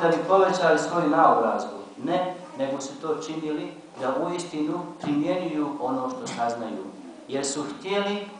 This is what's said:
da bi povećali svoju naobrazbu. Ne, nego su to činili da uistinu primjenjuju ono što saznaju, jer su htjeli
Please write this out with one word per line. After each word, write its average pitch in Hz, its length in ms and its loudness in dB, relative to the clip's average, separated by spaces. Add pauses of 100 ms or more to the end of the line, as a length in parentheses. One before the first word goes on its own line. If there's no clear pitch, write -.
da 165 60 4
bi 160 200 4
povećali 180 520 6
svoju - 300 2
naobrazbu. 131 720 4 (240)
Ne, 180 320 0 (220)
nego 175 240 -2
su - 200 -10
to 156 140 -2
činili 151 580 -4 (280)
da 131 120 0 (140)
uistinu 170 580 -2 (160)
primjenjuju 151 800 0
ono 131 280 -2
što 120 180 -8
saznaju, 113 560 -4 (440)
jer 139 180 -2
su 147 180 -2
htjeli 202 640 -2 (120)